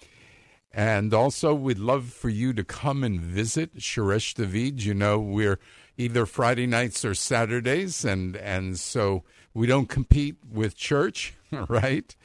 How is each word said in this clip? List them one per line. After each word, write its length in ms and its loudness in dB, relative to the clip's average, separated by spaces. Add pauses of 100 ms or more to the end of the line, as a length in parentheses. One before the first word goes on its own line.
(720)
And 420 2
also, 400 4
we'd 260 0
love 260 0
for 240 -6
you 240 0
to 100 -2
come 400 -4
and 160 0
visit 560 -4
Shoresh 600 -2
David. 500 -2
You 80 0
know, 260 2
we're 400 0 (380)
either 280 0
Friday 400 0
nights 380 0
or 100 0
Saturdays, 920 -2
and, 320 -2
and 420 -4
so 460 -2 (280)
we 140 0
don't 220 4
compete 480 4 (120)
with 280 -4
church, 560 -2 (180)
<laughs> 160 -6
right? 580 0